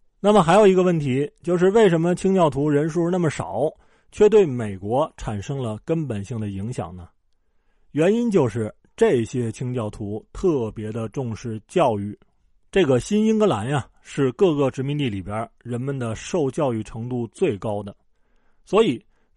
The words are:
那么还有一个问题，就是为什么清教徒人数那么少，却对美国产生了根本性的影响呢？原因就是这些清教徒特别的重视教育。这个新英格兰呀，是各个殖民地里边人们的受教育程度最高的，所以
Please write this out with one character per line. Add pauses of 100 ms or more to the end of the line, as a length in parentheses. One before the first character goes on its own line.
(220)
那
么
还
有
一
个
问
题， (140)
就
是
为
什
么
清
教
徒
人
数
那
么
少， (420)
却
对
美
国
产
生
了
根
本
性
的
影
响
呢？ (840)
原
因
就
是 (220)
这
些
清
教
徒
特
别
的
重
视
教
育。 (540)
这
个
新
英
格
兰
呀， (140)
是
各
个
殖
民
地
里
边 (100)
人
们
的
受
教
育
程
度
最
高
的， (680)
所
以 (340)